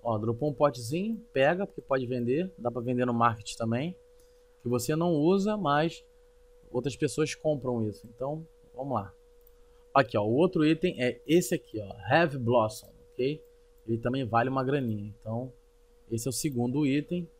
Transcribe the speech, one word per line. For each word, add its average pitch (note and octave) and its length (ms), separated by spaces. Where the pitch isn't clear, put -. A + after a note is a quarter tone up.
Ó, A2+ 120
dropou A#2 320
um C#3+ 40
potezinho, D3 640
pega, E3 340
porque - 160
pode C3+ 240
vender, B2+ 520
dá A#2+ 120
pra A#2+ 120
vender B2 240
no B2 80
market A#2 420
também, A#2+ 420
que - 60
você B2 300
não F3 160
usa, F#3+ 420
mas D#3+ 500
outras B2 280
pessoas D3+ 360
compram B2 540
isso. - 200
Então, D3 380
vamos C3 200
lá. G2 180
Aqui, C#3 240
ó, G#2 80
o G#2+ 80
outro E3 320
item D#3+ 360
é B2 240
esse F3 300
aqui, - 240
ó, G2 160
Heavy D3 260
Blossom, A#2 540
ok? C#3+ 280
Ele A2+ 100
também B2 280
vale A#2 240
uma C3 120
graninha. A2+ 600
Então, A2+ 320
esse A2+ 160
é - 20
o B2 40
segundo B2+ 520
item. D3+ 440